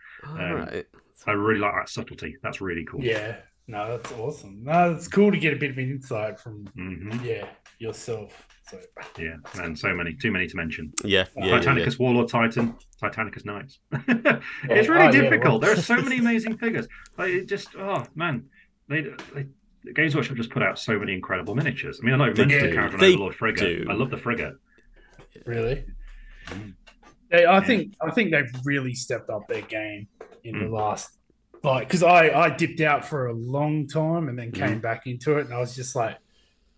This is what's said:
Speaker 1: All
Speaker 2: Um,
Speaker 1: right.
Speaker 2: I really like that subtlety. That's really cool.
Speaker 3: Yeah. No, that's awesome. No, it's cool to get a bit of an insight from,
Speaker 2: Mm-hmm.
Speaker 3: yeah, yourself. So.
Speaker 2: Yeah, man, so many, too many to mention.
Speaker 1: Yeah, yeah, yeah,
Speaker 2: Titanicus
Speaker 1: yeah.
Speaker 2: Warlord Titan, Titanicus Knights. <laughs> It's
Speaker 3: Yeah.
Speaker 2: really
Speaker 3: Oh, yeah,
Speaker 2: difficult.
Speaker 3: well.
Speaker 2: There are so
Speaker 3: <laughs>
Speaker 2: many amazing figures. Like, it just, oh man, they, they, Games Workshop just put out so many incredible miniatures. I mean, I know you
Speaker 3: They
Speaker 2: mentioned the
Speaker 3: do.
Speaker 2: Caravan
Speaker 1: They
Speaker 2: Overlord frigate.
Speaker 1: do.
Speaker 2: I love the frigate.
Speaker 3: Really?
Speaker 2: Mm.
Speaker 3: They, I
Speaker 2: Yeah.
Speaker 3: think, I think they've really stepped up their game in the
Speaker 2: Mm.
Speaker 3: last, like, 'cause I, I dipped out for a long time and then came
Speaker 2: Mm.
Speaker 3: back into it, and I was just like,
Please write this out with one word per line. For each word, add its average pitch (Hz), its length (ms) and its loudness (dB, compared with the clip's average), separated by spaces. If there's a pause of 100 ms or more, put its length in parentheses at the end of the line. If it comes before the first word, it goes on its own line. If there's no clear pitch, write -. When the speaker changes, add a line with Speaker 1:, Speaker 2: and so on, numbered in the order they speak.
(260)
Speaker 1:
All 147 80 -12
Speaker 2:
Um, 160 200 -4
Speaker 1:
right. - 340 -6 (400)
Speaker 2:
I 107 60 0
really 104 260 2
like 104 160 0
that - 140 -4
subtlety. - 520 -12
That's - 200 -8
really 85 240 -6
cool. - 180 -10
Speaker 3:
Yeah. 110 320 -2 (320)
No, 107 300 -8
that's - 160 -12
awesome. 113 500 -10
No, 170 300 4
it's - 160 -8
cool 208 220 6
to 190 60 2
get 156 160 2
a 131 40 -2
bit 135 140 -4
of 127 60 -8
an 131 140 -4
insight 110 480 -6
from, 104 240 -16 (140)
Speaker 2:
Mm-hmm. 95 480 -8
Speaker 3:
yeah, 110 200 -6 (340)
yourself. 110 680 -10 (220)
So. 95 100 -16 (400)
Speaker 2:
Yeah, 82 160 -8 (220)
man, 85 180 -8
so 95 180 -2
many, 85 200 -4
too 110 180 -2
many 90 160 0
to 80 80 -12
mention. 80 380 -8 (100)
Speaker 1:
Yeah, 95 220 2 (100)
yeah, 95 120 -8
yeah, 90 120 4
Speaker 2:
Titanicus 135 320 2
Speaker 1:
yeah. - 80 -6
Speaker 2:
Warlord 123 300 2
Titan, 117 440 0 (300)
Titanicus 107 400 -6
Knights. 104 360 -12 (120)
<laughs> - 0 -
It's 220 960 2
Speaker 3:
Yeah. 320 60 4
Speaker 2:
really - 0 -
Speaker 3:
Oh, 240 120 8
yeah, 147 60 8
Speaker 2:
difficult. 135 320 6
Speaker 3:
well. 113 160 6
Speaker 2:
There 208 140 6
are - 20 6
so 226 220 2
Speaker 3:
<laughs> - 40 2
Speaker 2:
many 262 180 -2
amazing 226 380 0
figures. 196 300 -2 (300)
Like, 180 140 -2
it 185 180 -2
just, - 260 -6
oh 190 300 -4 (100)
man, 151 300 -4 (420)
they, 151 140 -2 (340)
they, 139 100 -6 (480)
Games 151 220 2
Workshop 135 220 -2
just 113 140 -6
put 120 120 -2
out 95 160 0
so 110 200 0
many 98 140 -4
incredible 92 420 -4
miniatures. 123 460 -4
I 113 40 -8
mean, 127 80 6
I 131 40 6
know 131 80 6
you 110 80 2
Speaker 3:
They 135 120 6
Speaker 2:
mentioned 143 180 6
the - 60 2
Speaker 3:
do. 82 60 0
Speaker 2:
Caravan 98 240 -2
Speaker 1:
They 190 140 8
Speaker 2:
Overlord 95 220 0
frigate. 98 500 0
Speaker 1:
do. - 40 -4
Speaker 2:
I 101 40 -2
love 123 180 -2
the - 60 -6
frigate. 80 360 -4 (920)
Speaker 3:
Really? 117 400 -2 (640)
Speaker 2:
Mm. 101 260 -12 (580)
Speaker 3:
They, 175 140 8
I 185 120 8
Speaker 2:
Yeah. 196 80 4
Speaker 3:
think, 202 360 2
I 156 100 -2
think 208 200 0
they've 143 200 0 (120)
really 135 300 -2
stepped - 360 -6
up 107 180 -8
their 110 160 -4
game 107 440 -10 (360)
in 113 160 -8
the 104 60 -2
Speaker 2:
Mm. 110 60 -6
Speaker 3:
last, 107 460 -4 (460)
like, 131 260 0
'cause 180 140 2
I, 170 260 8
I 156 220 4
dipped - 300 -2
out 147 240 2
for 135 220 -4
a 117 60 -6
long 143 540 -4
time 160 420 -2
and 123 80 -6
then 120 140 -8
came 127 280 -2
Speaker 2:
Mm. - 20 -8
Speaker 3:
back 113 260 -4
into 135 320 -2
it, 135 60 -4
and 123 80 -12
I 120 60 -4
was 123 160 -6
just 127 200 -10
like, 113 220 -2 (600)